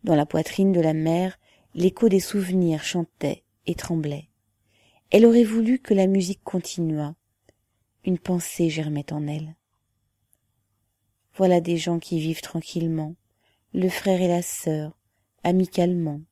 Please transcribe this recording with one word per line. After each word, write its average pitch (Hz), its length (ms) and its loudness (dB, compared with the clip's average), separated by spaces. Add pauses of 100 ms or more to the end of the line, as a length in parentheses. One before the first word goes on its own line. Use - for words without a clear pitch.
Dans 170 100 2
la 147 120 2
poitrine 190 460 0
de 175 80 2
la 156 140 2
mère, 165 440 -2 (360)
l'écho 185 360 2
des 190 100 4
souvenirs 180 640 -2
chantait - 600 -6 (220)
et 175 80 -4
tremblait. 151 540 -6 (800)
Elle 214 140 8
aurait 233 200 8
voulu 226 340 0
que - 160 0
la 190 120 4
musique 190 380 0
continuât. 160 680 -4 (920)
Une 180 140 -2
pensée 175 500 -2
germait 151 440 -6
en 151 140 -6
elle. 156 300 -10 (1800)
Voilà 180 280 4
des 170 160 -2
gens 170 200 -2
qui 165 220 -4
vivent 160 220 -4
tranquillement, 165 720 -6 (580)
le 185 160 0
frère 185 320 -2
et 180 80 2
la 175 140 2
sœur, 156 560 -6 (460)
amicalement. 175 760 0 (120)